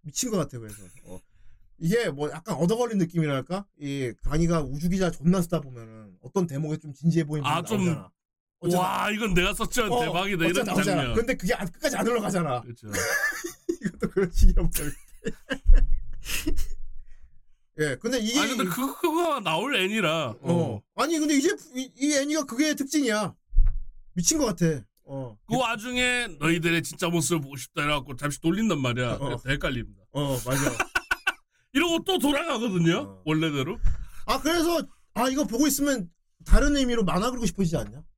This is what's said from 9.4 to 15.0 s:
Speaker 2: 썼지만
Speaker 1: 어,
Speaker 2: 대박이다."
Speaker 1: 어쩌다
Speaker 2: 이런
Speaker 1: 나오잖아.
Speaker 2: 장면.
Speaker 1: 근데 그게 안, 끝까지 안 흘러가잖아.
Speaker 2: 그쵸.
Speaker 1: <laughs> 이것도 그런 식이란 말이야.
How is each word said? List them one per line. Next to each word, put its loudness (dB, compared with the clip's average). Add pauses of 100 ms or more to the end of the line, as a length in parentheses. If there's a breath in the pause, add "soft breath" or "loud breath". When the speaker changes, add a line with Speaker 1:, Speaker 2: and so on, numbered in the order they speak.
Speaker 2:
썼지만 -2
Speaker 1:
어, 2
Speaker 2:
대박이다." 0
Speaker 1:
어쩌다 2
Speaker 2:
이런 0
Speaker 1:
나오잖아. 0
Speaker 2:
장면. -2
Speaker 1:
근데 0
그게 -2
안, -4
끝까지 -4
안 0
흘러가잖아. -2
Speaker 2:
그쵸. -16
Speaker 1:
<laughs> -4
이것도 -4
그런 0
식이란 8
말이야. -4 (300)